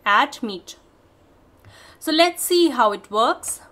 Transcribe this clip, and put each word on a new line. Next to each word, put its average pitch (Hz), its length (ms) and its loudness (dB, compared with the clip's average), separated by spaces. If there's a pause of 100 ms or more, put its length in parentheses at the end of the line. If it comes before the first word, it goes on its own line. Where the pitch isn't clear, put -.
at 233 360 2
Meet. 202 340 -12 (1200)
So - 120 -8
let's 339 320 0
see 339 280 2
how 240 220 0
it 196 180 -12
works. 233 500 -2 (120)